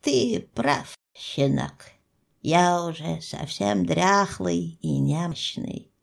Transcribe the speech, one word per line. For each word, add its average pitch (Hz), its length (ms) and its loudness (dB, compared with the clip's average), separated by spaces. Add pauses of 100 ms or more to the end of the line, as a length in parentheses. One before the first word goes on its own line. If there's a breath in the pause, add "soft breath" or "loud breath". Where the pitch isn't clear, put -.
Ты 254 540 0
прав, - 420 -2 (180)
щенок. 139 720 -2 (560)
Я 175 420 4
уже 165 360 -4
совсем - 640 -2
дряхлый 92 920 2
и 151 180 -2
немощный. - 920 -2 (100)